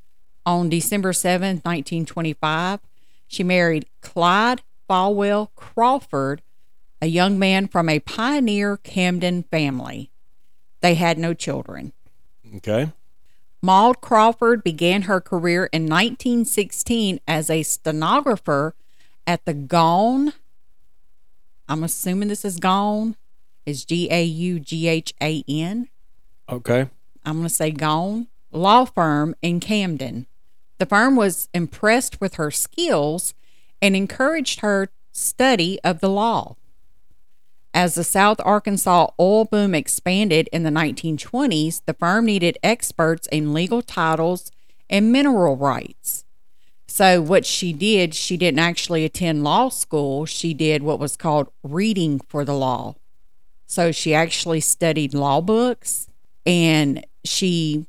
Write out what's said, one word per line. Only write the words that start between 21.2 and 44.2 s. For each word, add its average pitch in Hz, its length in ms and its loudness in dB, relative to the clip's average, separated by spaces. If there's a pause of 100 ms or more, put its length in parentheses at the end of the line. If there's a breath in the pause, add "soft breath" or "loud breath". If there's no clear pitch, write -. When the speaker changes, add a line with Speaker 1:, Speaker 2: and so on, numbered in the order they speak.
Speaker 1:
I'm 156 160 -4
assuming 185 460 -2
this 208 160 -6
is 180 140 -6
Gaughan, 208 560 0 (500)
is - 180 -6
G 170 280 -2
A 170 120 2
U 170 360 -2
G 160 280 -4
H 165 340 -2
A 156 260 -2
N. 175 420 -4 (600)
Speaker 2:
Okay. 123 400 0 (360)
Speaker 1:
I'm 156 120 -4
gonna 165 120 -2
say 160 220 -2
Gaughan, 165 560 -2 (240)
law 208 340 4
firm 156 560 0
in 175 180 0
Camden. 170 680 -4 (500)
The 185 80 0
firm 233 300 4
was 202 380 0
impressed 214 680 0
with 196 140 -4
her 151 160 -4
skills 175 840 -2 (480)
and 196 140 4
encouraged 262 680 -2
her 196 280 0 (220)
study 196 720 0
of 165 160 0
the 196 100 0
law. 202 460 0 (1160)
As 175 220 2
the 170 80 -2
South 202 400 4
Arkansas 196 640 4 (120)
oil 208 260 4
boom 202 300 2
expanded 180 800 2
in 165 100 0
the 156 80 0
nineteen 156 460 -2
twenties, 165 680 -2
the 156 80 -2
firm 202 320 2
needed 185 380 2
experts 165 680 0
in 151 220 0
legal 185 280 0
titles 165 720 -2 (380)